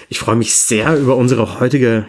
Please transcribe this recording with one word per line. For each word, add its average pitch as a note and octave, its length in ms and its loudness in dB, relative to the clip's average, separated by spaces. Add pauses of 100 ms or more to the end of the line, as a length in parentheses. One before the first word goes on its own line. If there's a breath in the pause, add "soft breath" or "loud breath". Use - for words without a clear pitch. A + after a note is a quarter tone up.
Ich - 80 -10
freue A2 180 -2
mich A#2 200 -2
sehr B2 420 0
über C3+ 180 2
unsere B2 440 0
heutige A#2+ 500 0